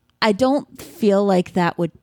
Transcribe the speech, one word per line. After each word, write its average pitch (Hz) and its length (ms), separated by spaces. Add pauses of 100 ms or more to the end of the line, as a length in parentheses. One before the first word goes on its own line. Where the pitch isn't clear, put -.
(200)
I 220 120
don't 262 480
feel 202 440
like 185 300
that 175 240
would 170 140 (100)